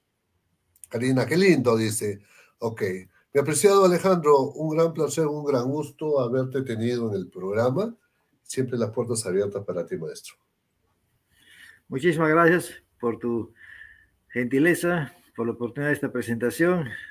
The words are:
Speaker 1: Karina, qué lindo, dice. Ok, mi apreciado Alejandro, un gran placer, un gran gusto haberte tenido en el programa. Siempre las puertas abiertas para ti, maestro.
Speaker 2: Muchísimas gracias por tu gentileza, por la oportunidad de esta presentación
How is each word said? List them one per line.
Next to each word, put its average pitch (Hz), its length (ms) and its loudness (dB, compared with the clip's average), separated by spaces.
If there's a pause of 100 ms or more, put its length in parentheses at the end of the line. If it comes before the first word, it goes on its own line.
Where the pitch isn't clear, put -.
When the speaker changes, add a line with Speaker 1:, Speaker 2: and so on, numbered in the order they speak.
(880)
Speaker 1:
Karina, 127 380 0
qué 151 100 -2
lindo, 139 400 6
dice. 104 440 -2 (420)
Ok, 117 200 -6 (500)
mi 139 80 2
apreciado 190 460 6
Alejandro, 165 640 4
un 156 260 -4
gran 165 160 2
placer, 160 340 -2
un 147 200 -6
gran 131 240 2
gusto 147 500 -2
haberte 131 420 -2
tenido 120 480 -4
en 101 60 -4
el 90 120 -8
programa. 120 680 -2 (480)
Siempre 131 340 -6
las 113 140 -2
puertas 113 340 -4
abiertas 101 400 -4
para 85 220 -6
ti, 95 100 -8
maestro. - 380 -14 (1500)
Speaker 2:
Muchísimas 156 400 0
gracias 165 420 4 (300)
por 117 180 -2
tu 117 340 -4 (760)
gentileza, 151 840 0 (240)
por 117 100 -4
la 117 60 -2
oportunidad 120 380 -6
de 147 40 0
esta - 180 -4
presentación 123 760 -2 (220)